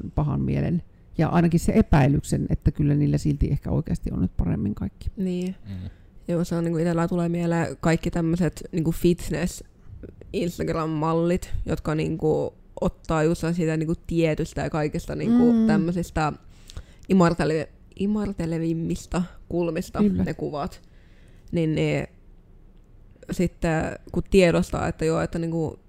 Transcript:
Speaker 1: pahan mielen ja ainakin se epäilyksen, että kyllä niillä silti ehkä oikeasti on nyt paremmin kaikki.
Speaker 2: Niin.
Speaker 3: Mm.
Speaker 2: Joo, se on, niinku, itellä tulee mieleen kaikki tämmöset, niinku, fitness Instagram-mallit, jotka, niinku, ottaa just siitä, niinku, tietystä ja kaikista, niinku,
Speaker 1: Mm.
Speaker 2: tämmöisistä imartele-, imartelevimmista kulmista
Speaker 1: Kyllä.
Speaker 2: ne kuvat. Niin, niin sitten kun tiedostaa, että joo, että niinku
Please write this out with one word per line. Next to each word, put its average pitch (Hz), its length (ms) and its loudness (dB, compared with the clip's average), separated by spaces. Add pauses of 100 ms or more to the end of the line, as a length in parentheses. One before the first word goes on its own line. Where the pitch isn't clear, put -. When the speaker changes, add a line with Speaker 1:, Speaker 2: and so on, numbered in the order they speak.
(160)
Speaker 1:
pahan 139 260 0
mielen 143 420 0 (340)
ja - 100 2
ainakin 170 320 4
se - 160 0
epäilyksen, - 720 4
että - 220 0
kyllä 147 240 2
niillä 147 220 2
silti 147 340 0
ehkä - 200 -2
oikeasti - 420 -2
on - 80 -2
nyt 185 160 0
paremmin - 380 0
kaikki. - 420 -6
Speaker 2:
Niin. 185 380 -4 (140)
Speaker 3:
Mm. 90 200 -10 (380)
Speaker 2:
Joo, 170 160 0
se 170 120 -4
on, 170 80 0
niinku, 165 140 0
itellä 170 300 2
tulee 170 220 0
mieleen 170 500 0
kaikki 165 320 0
tämmöset, 165 600 0
niinku, 160 200 0
fitness 170 720 0 (720)
Instagram-mallit, 165 1160 -2 (160)
jotka, 160 300 -2
niinku, 156 580 0 (280)
ottaa 160 420 0
just 170 180 2 (120)
siitä, 160 240 0
niinku, 160 180 -2 (120)
tietystä 165 540 0
ja 147 80 -4
kaikista, 156 460 -4
niinku, 233 380 4
Speaker 1:
Mm. 226 140 4
Speaker 2:
tämmöisistä 170 640 0 (760)
imartele-, 170 600 4 (300)
imartelevimmista 170 1200 -2 (260)
kulmista 170 500 -4
Speaker 1:
Kyllä. 190 240 4
Speaker 2:
ne 165 100 -2
kuvat. 147 480 -8 (680)
Niin, 160 240 0
niin 151 320 0 (1200)
sitten 170 640 -2 (160)
kun 170 180 -4
tiedostaa, 175 580 4
että - 180 -4
joo, 160 160 0
että 170 180 -4
niinku 165 500 -4